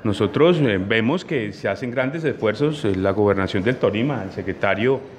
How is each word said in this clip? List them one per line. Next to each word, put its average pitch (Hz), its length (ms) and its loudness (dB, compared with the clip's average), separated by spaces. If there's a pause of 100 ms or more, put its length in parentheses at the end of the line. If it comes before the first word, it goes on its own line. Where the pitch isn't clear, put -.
Nosotros, 117 560 2
eh, 117 260 2
vemos 113 380 0
que 110 300 -4
se - 160 -4
hacen 117 220 -4
grandes 135 340 -2
esfuerzos, 135 580 0
eh, 101 100 2
la 95 180 2
gobernación 98 520 2
del 127 140 0
Tolima, 117 440 0
el 95 100 -8
secretario 101 680 -2 (200)